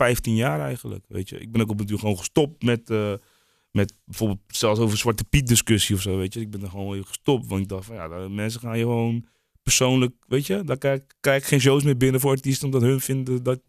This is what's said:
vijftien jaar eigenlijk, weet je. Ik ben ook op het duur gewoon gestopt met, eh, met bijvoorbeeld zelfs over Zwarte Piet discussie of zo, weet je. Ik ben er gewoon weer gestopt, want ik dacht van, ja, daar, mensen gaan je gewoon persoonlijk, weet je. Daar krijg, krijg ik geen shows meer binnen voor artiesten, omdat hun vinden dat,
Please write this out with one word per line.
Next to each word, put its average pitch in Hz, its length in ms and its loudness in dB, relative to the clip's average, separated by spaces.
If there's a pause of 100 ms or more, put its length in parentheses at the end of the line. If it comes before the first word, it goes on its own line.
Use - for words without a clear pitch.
vijftien 120 280 0
jaar 139 260 0
eigenlijk, 120 480 -10
weet 95 200 -8
je. 90 100 -12
Ik 101 140 -16
ben 117 80 0
ook 110 100 0
op 104 80 -2
het 104 100 -4
duur 104 100 -2
gewoon 104 200 -2
gestopt - 440 0
met, 117 280 0
eh, 107 240 0 (560)
met 101 240 0 (100)
bijvoorbeeld 101 420 -2
zelfs 107 340 0
over 107 180 2
Zwarte 113 260 0
Piet 139 220 0
discussie 110 500 4
of 90 60 -2
zo, 95 140 -2
weet 95 180 -4
je. 117 60 -8
Ik 107 100 -10
ben 101 120 -12
er 98 80 -10
gewoon 98 220 -8
weer 98 120 -8
gestopt, - 420 -2
want 98 160 -2
ik 98 60 -6
dacht 95 180 -10
van, 113 100 -16
ja, 82 120 -10
daar, 92 220 -10
mensen 107 300 -6
gaan 117 180 -6
je 117 60 0
gewoon 117 420 -2 (360)
persoonlijk, 127 520 2 (120)
weet 143 200 -2
je. 196 180 -2
Daar 135 140 -4
krijg, 139 220 0 (200)
krijg 139 220 2
ik - 60 -8
geen 143 120 4
shows 139 220 6
meer 143 140 4
binnen 131 240 4
voor 139 100 2
artiesten, 135 360 -2
omdat 131 160 0
hun 127 180 4
vinden 127 420 -4
dat, 127 260 -2